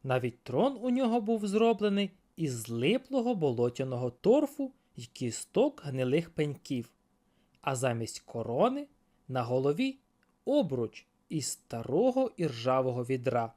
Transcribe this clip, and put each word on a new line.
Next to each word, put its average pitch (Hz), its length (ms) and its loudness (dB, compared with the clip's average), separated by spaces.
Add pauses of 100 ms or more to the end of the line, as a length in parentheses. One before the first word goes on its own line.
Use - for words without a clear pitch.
Навіть 127 400 -2
трон 233 400 0
у 254 80 0
нього 247 300 2
був 214 260 -2
зроблений 202 640 2 (260)
із 123 320 -4
липлого 233 680 0
болотяного 127 760 0
торфу 269 600 2 (240)
й 120 100 -14
кісток - 760 -2
гнилих 131 460 0
пеньків, 139 600 -4 (720)
а 135 160 -2
замість 117 440 -2
корони 165 680 -2 (420)
на 127 140 -2
голові 143 560 0 (460)
обруч 143 600 0 (220)
із 151 180 -4
старого 247 920 0
іржавого 127 680 0
відра 123 520 0